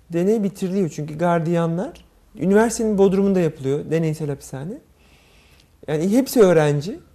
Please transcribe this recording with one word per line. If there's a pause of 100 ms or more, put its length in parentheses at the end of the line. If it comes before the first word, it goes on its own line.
(120)
deney
bitiriliyor.
Çünkü
gardiyanlar, (340)
üniversitenin
bodrumunda
yapılıyor
deneysel
hapishane. (1080)
Yani
hepsi
öğrenci. (160)